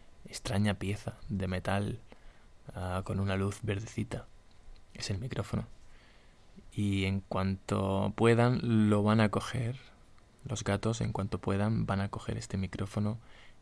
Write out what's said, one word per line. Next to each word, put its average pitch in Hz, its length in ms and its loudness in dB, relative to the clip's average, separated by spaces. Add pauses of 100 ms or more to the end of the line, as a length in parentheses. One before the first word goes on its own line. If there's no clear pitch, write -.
(260)
extraña 101 480 0
pieza 101 420 -4 (120)
de 95 200 -2
metal, 98 520 -2 (760)
ah, 92 300 -4
con 98 160 -2
una 98 160 0
luz 98 260 -2
verdecita. 107 640 -4 (680)
Es - 160 -8
el 95 80 -2
micrófono". 113 480 -4 (1040)
Y 98 340 0
en 98 140 2
cuanto 98 960 0
puedan, 113 720 6
lo 104 120 6
van 107 180 6
a 104 100 6
coger. 117 460 -2 (680)
Los - 200 -6
gatos, 110 360 2
en 110 120 0
cuanto 101 280 -2
puedan, 107 460 2
van 98 140 0
a 98 100 0
coger - 280 -6
este 113 180 -6
micrófono, 104 640 -2 (440)